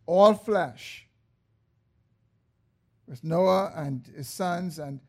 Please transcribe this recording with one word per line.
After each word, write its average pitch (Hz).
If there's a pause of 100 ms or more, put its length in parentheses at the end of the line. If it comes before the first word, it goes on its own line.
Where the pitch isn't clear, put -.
all 196
flesh, 190 (2000)
with 131
Noah 185
and 139 (100)
his 143
sons 175
and, 139